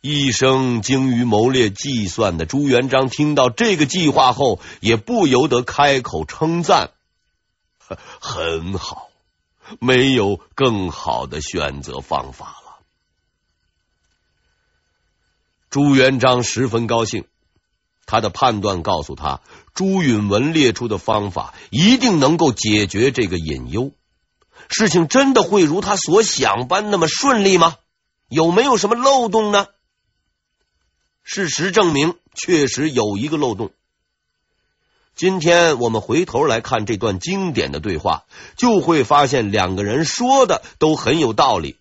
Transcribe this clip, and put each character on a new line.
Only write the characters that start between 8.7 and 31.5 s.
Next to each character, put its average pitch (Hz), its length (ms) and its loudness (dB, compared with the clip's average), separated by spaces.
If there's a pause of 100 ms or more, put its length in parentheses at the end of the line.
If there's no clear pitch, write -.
好， - 320 -14 (680)
没 131 340 2
有 101 240 0 (180)
更 107 340 0
好 65 380 -8
的 73 140 -10
选 71 400 -6
择 67 180 -12
方 67 320 -6
法 - 320 -20
了。” - 160 -20 (3000)
朱 143 260 2
元 131 220 4
璋 123 260 2
十 127 260 -4
分 113 180 -2
高 117 160 0
兴， 104 240 -8 (800)
他 110 160 0
的 104 80 -4
判 110 320 0
断 95 200 -4
告 82 220 -2
诉 71 120 -12
他， 71 260 -8 (320)
朱 190 280 -2
允 107 280 0
文 127 240 0
列 139 180 4
出 120 160 -6
的 104 100 -4
方 104 320 -2
法 82 240 -10 (180)
一 208 260 4
定 208 240 2
能 151 160 2
够 156 160 2
解 104 340 0
决 120 240 0
这 113 160 -2
个 90 100 -6
隐 69 320 -8
忧， 120 220 -6 (800)
事 220 180 0
情 165 220 2
真 269 240 4
的 226 100 4
会 190 220 4
如 165 160 0
他 196 160 -2
所 196 260 4
想 120 460 -2
般 208 200 -2
那 202 80 0
么 165 120 0
顺 247 340 0
利 190 140 4
吗？ 165 180 4 (540)
有 165 240 0
没 220 100 4
有 262 140 2
什 202 100 -2
么 233 80 2
漏 254 320 2
洞 208 240 0
呢？ 202 160 0 (1500)
事 196 260 -6
实 180 240 -4